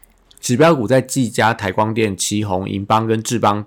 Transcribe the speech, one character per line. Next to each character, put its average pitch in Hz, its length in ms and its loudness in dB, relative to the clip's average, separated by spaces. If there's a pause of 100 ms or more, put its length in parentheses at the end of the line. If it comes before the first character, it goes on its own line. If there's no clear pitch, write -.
(400)
指 123 160 -2
标 165 180 6
股 110 140 -2
在 131 120 4
技 127 280 -2
嘉、 110 260 2
台 98 160 -4
光 107 240 -2
电、 107 220 0
奇 104 280 -2
宏、 95 240 -4
银 98 160 -6
邦 110 220 0
跟 110 160 0
智 117 160 -4
邦 104 280 0